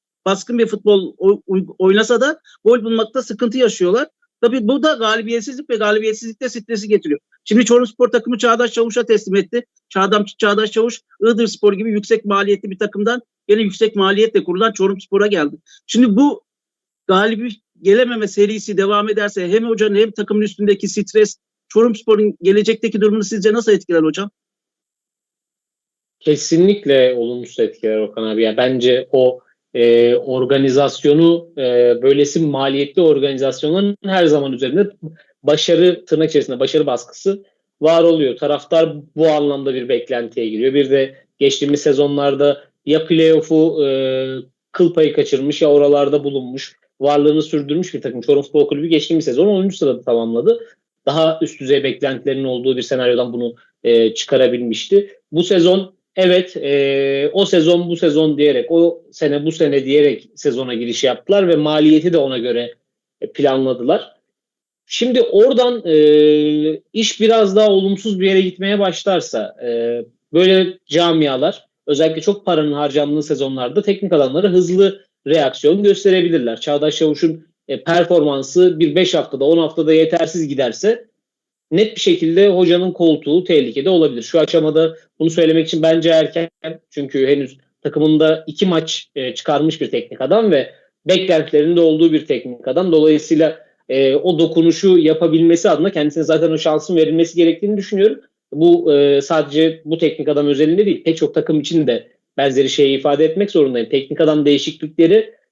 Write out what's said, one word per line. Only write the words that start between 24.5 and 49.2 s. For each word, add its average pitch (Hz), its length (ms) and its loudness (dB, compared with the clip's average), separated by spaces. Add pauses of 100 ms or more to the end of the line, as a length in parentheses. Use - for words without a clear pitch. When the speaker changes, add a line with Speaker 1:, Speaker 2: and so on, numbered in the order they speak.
Speaker 2:
Kesinlikle 151 920 2
olumsuz 120 460 -8
etkiler 110 380 -2
Okan 107 260 -6
abi. 110 180 -2
Ya 110 160 0
bence 127 540 0
o, 127 280 2 (340)
e, 120 420 4
organizasyonu, 139 1400 2
e, 143 40 -6 (400)
böylesi 143 380 2
maliyetli 139 600 -2
organizasyonların 147 1040 0
her 190 200 0
zaman 143 280 0
üzerinde 135 360 -2 (540)
başarı, 170 600 2
tırnak 156 240 0
içerisinde 135 300 -2
başarı 143 260 0
baskısı 196 580 -6 (380)
var 165 220 4
oluyor. 156 340 2
Taraftar 147 580 -2 (200)
bu 156 120 2
anlamda 143 460 0
bir 123 160 -8
beklentiye 120 600 -4
giriyor. 117 240 -2
Bir 139 160 0
de 135 260 0 (220)
geçtiğimiz 143 440 0
sezonlarda 143 800 0 (220)
ya 147 220 0
playoff'u, 160 800 2
e, 139 40 0 (800)
kıl 170 220 0
payı 156 200 2
kaçırmış 143 480 -2
ya 156 80 2
oralarda 143 540 2
bulunmuş, 135 520 -8 (240)
varlığını 147 420 2
sürdürmüş 151 520 -4
bir 127 80 -10
takım. 123 200 -8
Çorum 143 200 2
Futbol 147 260 2
Kulübü 147 200 -4
geçtiğimiz 160 380 0